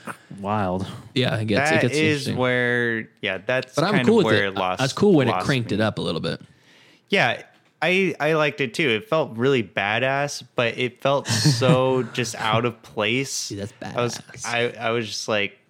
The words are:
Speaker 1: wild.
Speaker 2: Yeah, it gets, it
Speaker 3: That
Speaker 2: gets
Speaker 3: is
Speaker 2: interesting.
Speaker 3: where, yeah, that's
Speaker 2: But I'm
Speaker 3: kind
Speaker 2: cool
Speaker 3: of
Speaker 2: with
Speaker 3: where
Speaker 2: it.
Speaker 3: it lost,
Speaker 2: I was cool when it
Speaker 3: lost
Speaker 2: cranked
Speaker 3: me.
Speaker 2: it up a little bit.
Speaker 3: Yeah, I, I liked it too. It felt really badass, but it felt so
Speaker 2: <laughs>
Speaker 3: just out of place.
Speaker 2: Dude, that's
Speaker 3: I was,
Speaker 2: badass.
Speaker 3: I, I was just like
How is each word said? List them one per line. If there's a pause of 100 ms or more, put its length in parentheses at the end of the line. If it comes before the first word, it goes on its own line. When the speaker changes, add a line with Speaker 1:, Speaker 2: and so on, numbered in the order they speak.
(420)
Speaker 1:
wild. (280)
Speaker 2:
Yeah,
it
gets,
it
Speaker 3:
That
Speaker 2:
gets
Speaker 3:
is
Speaker 2:
interesting.
Speaker 3:
where, (140)
yeah,
that's
Speaker 2:
But
I'm
Speaker 3:
kind
Speaker 2:
cool
Speaker 3:
of
Speaker 2:
with
Speaker 3:
where
Speaker 2:
it.
Speaker 3:
it
lost,
Speaker 2:
I
was
cool
when
it
Speaker 3:
lost
Speaker 2:
cranked
Speaker 3:
me.
Speaker 2:
it
up
a
little
bit. (720)
Speaker 3:
Yeah, (360)
I,
I
liked
it
too.
It
felt
really
badass, (120)
but
it
felt
so
Speaker 2:
<laughs>
Speaker 3:
just
out
of
place.
Speaker 2:
Dude,
that's (240)
Speaker 3:
I
was,
Speaker 2:
badass.
Speaker 3:
I,
I
was
just
like (100)